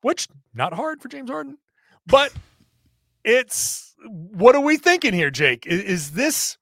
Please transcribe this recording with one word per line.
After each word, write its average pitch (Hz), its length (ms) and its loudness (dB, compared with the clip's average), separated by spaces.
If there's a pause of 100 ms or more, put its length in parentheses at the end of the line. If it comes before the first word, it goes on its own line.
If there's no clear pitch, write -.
which, 311 280 -4 (260)
not 135 180 -4
hard 294 300 -8
for 254 60 -18
James 269 220 -16
Harden, 285 280 -12 (480)
but 277 260 4 (920)
it's, - 720 -2 (120)
what 202 480 4
are 285 60 4
we 302 160 2
thinking 339 360 2
here, 165 180 0
Jake? 131 380 0
I-, 170 60 0
is 180 380 -4
this 269 500 -4